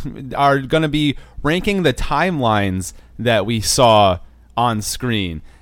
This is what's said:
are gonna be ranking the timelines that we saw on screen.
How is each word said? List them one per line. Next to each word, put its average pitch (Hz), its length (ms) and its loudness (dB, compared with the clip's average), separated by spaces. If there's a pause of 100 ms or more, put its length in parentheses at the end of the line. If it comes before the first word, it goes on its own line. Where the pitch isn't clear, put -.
(360)
are 139 220 4
gonna 156 300 0
be 147 280 -2 (260)
ranking 180 420 0
the 131 100 2
timelines 110 960 -2 (260)
that 113 280 0
we 113 160 -2
saw 104 560 4 (360)
on 117 280 -2
screen. 98 580 -6 (220)